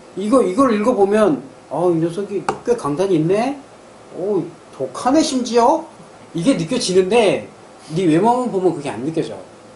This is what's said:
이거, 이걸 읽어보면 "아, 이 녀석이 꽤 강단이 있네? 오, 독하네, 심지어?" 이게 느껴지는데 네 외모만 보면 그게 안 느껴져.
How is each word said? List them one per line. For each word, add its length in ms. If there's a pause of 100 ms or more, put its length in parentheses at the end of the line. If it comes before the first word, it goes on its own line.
(160)
이거, 260
이걸 380
읽어보면 640 (280)
"아, 240
이 40
녀석이 460 (220)
꽤 100
강단이 400
있네? 420 (600)
오, 240 (340)
독하네, 460
심지어?" 640 (500)
이게 200
느껴지는데 920 (460)
네 100
외모만 460
보면 240
그게 160
안 140
느껴져. 300 (420)